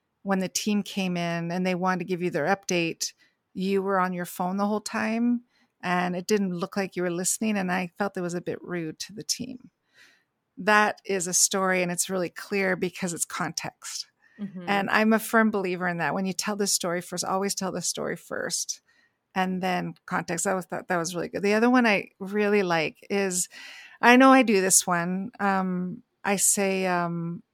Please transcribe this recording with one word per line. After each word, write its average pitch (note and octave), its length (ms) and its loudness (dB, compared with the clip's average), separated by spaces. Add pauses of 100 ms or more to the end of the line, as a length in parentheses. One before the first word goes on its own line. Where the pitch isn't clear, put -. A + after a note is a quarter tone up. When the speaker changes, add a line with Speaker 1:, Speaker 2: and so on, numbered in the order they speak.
(220)
Speaker 1:
when G3 180 0
the F#3 80 0
team G#3 340 0
came F#3 340 -4
in E3+ 360 -2
and F#3 120 0
they F#3 120 2
wanted F#3 240 0
to F3 60 -6
give F3 160 -2
you F3+ 80 0
their D#3 160 0
update, F3 640 -2 (420)
you F#3+ 260 0
were F#3+ 200 2
on F#3 120 2
your F3 120 -4
phone F#3 320 -4
the G3+ 100 0
whole G#3 140 0
time A3+ 640 0 (400)
and F3+ 340 0
it F3+ 100 -6
didn't G3+ 260 2
look F3 240 -6
like G3 200 -2
you F3+ 80 0
were F3+ 60 0
listening, F#3+ 460 -2
and F#3 140 -2
I F3+ 260 -2
felt G3+ 200 -4
it F#3 60 -4
was F3 120 -4
a F3 60 -4
bit E3+ 200 -6
rude D#3+ 400 -8
to - 120 -12
the A3 100 -12
team." - 480 -8 (880)
That G#3 460 4
is F#3 240 -2
a F3+ 60 -2
story, F#3 480 2
and F3 100 0
it's F3 180 -4
really F3+ 200 -2
clear F#3+ 460 0
because F3+ 360 -4
it's D#3 120 -6
context. - 840 -8 (340)
Speaker 2:
Mm-hmm. F#3 280 -10
Speaker 1:
And G3 220 0
I'm A3 240 4
a G#3+ 40 6
firm A3 320 2
believer F#3 380 -2
in E3+ 100 -4
that. D3+ 140 0
When F#3+ 140 -2
you F#3 80 -2
tell G#3+ 220 -4
the G3+ 100 -2
story F3+ 340 0
first, F3 240 -8
always G3 300 -2
tell F#3+ 180 -6
the F3 80 -6
story D#3 360 -4
first - 640 -6 (520)
and F#3 280 -2
then F3+ 320 -2 (120)
context. F3 380 -4
That G3 100 0
was, F#3 120 -4
that, - 220 -10
that F#3 100 0
was E3+ 160 -4
really E3+ 140 -4
good. F3 140 -6
The G3+ 120 2
other A#3 160 4
one B3 160 4
I G3+ 220 0 (100)
really G3+ 440 2
like E3 360 0 (100)
is, F#3+ 400 0 (540)
I A#3+ 140 10
know C4+ 160 10
I C4 100 8
do G#3 180 4
this F#3 260 4
one. F3+ 440 -2 (100)
Um, F#3 640 -2 (220)
I G3+ 120 0
say, F#3+ 500 2
um, E3+ 560 -2 (120)